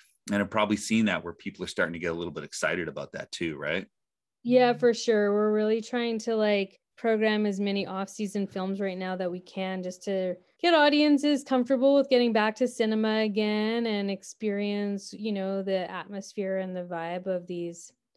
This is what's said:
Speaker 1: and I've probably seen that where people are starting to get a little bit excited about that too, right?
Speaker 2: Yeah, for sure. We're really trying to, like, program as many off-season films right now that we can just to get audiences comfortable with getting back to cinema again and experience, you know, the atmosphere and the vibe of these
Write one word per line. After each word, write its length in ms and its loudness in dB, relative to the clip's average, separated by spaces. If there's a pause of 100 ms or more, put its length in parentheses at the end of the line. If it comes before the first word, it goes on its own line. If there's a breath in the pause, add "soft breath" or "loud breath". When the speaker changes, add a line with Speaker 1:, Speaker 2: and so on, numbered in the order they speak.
(300 soft breath)
Speaker 1:
and 100 2
I've 80 -2
probably 280 2
seen 300 2
that 180 0
where 100 -8
people 300 -12
are 40 -8
starting 260 -2
to 40 -8
get 140 -2
a 20 -2
little 180 -6
bit 120 -10
excited 420 -2
about 260 -10
that 200 -12
too, 240 -4
right? 300 -4 (580)
Speaker 2:
Yeah, 300 4
for 200 2
sure. 380 2
We're 200 2
really 300 0
trying 380 -4
to, 160 -2
like, 420 2 (180)
program 500 2
as 140 -2
many 260 0
off-season 600 -4
films 340 -4
right 180 -4
now 180 -4
that 140 -2
we 100 -8
can 420 -6
just 220 -10
to 320 -2 (240 soft breath)
get 140 4
audiences 720 4
comfortable 500 4
with 140 4
getting 240 4
back 240 2
to 100 2
cinema 540 2
again 640 0
and 240 0
experience, 1040 -4
you 180 -6
know, 320 -2
the 280 -2
atmosphere 680 -6
and 180 -4
the 60 -6
vibe 440 -6
of 200 -4
these 460 -8 (240)